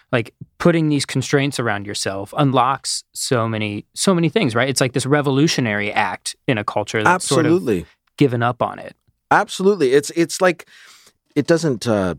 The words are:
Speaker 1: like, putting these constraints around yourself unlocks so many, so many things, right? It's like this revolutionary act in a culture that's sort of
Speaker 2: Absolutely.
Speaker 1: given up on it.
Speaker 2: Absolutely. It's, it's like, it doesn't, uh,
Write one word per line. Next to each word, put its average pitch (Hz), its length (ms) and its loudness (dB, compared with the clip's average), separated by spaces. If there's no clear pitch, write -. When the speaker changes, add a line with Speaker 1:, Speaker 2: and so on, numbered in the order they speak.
Speaker 1:
like, 120 220 -2
putting 165 320 2
these 143 160 0
constraints 139 540 -2
around 104 260 -4
yourself 101 520 -8
unlocks 131 640 0
so 113 340 -2
many, 107 460 -4
so - 220 2
many 170 140 2
things, 139 260 0
right? 127 140 2
It's 131 120 0
like 131 120 0
this 131 120 -2
revolutionary 131 840 0
act 101 440 -2
in 120 100 2
a 104 60 -2
culture 107 400 -2
that's 180 240 0
sort 127 180 2
of 156 80 2
Speaker 2:
Absolutely. 120 320 0
Speaker 1:
given 123 260 2
up 120 180 -2
on 98 180 -4
it. - 160 -16
Speaker 2:
Absolutely. 185 640 2
It's, 147 180 2
it's 165 300 -2
like, 185 240 0
it 147 140 -2
doesn't, 156 400 0
uh, 95 320 0